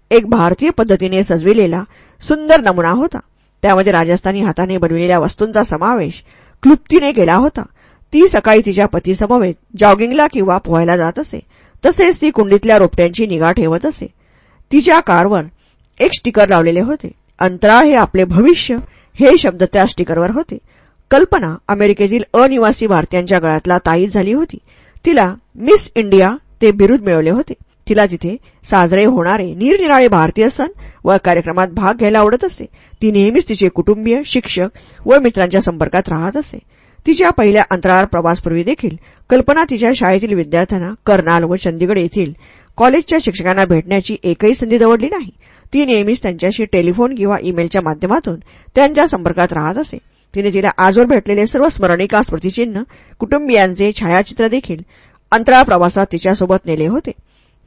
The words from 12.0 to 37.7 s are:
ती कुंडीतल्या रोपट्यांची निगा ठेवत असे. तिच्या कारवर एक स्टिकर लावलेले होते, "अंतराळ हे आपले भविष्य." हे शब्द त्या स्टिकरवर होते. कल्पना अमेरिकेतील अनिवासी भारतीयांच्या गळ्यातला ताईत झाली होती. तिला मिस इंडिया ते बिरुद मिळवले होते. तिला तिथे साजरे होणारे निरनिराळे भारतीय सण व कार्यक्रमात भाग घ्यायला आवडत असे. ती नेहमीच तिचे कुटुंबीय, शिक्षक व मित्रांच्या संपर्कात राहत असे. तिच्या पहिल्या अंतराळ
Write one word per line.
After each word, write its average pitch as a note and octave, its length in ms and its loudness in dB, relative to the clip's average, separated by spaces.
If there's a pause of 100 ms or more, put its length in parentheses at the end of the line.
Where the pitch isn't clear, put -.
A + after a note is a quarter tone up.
ती D4+ 100 0
कुंडीतल्या G#3 460 2
रोपट्यांची F3 500 0
निगा E3 240 0
ठेवत F3 340 -2
असे. - 220 -6 (640)
तिच्या D#4 280 4
कारवर G3 420 0 (580)
एक - 140 0
स्टिकर G#3 340 2
लावलेले E3+ 320 2
होते, C4 320 -6 (280)
"अंतराळ G#3 460 4
हे D4 80 4
आपले F#3 300 2
भविष्य." A3+ 520 2 (380)
हे C#4+ 240 6
शब्द F3+ 260 0 (100)
त्या G3+ 120 2
स्टिकरवर E3+ 440 -4
होते. C4 280 -6 (540)
कल्पना C4+ 440 2 (120)
अमेरिकेतील G3+ 560 0 (100)
अनिवासी A#3 540 2
भारतीयांच्या F3+ 520 0
गळ्यातला E3 380 -2
ताईत F3 300 -2
झाली G3 260 -2
होती. D#4 240 -4 (480)
तिला G#3+ 300 2 (200)
मिस D4 400 2
इंडिया G3 400 2 (260)
ते A3 100 4
बिरुद G3+ 300 2
मिळवले E3 280 0
होते. A#3+ 240 -4 (360)
तिला G#3 160 2
तिथे F3 320 -6 (260)
साजरे F#3+ 420 2
होणारे G#3+ 480 -2
निरनिराळे C4+ 540 2
भारतीय G3+ 420 2
सण - 180 -6 (360)
व F#3+ 200 2
कार्यक्रमात F3 440 -2
भाग F#3+ 260 -2
घ्यायला A3 260 0
आवडत G#3+ 240 0
असे. - 220 -8 (360)
ती A3 100 0
नेहमीच G#3 380 0
तिचे G3 200 0
कुटुंबीय, G#3+ 560 -2
शिक्षक F#3+ 420 -4 (380)
व C4+ 140 6
मित्रांच्या F#3+ 420 0
संपर्कात E3+ 460 -4
राहत F3 300 -6
असे. - 220 -10 (480)
तिच्या E4+ 220 2
पहिल्या G#3 400 2
अंतराळ F#3 360 2